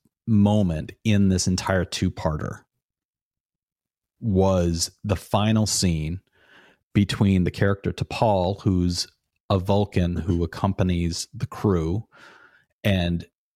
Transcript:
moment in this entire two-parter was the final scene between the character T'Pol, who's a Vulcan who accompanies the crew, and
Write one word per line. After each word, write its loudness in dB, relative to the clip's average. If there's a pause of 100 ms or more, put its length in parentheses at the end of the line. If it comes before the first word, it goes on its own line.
(260)
moment 2 (120)
in 4
this 0
entire 0
two-parter -4 (1600)
was 2 (140)
the -2
final 0
scene -2 (760)
between 2
the -2
character -2
T'Pol, -2
who's 0 (440)
a 2
Vulcan 0
who -2
accompanies -2
the -8
crew, -2 (760)
and -2 (300)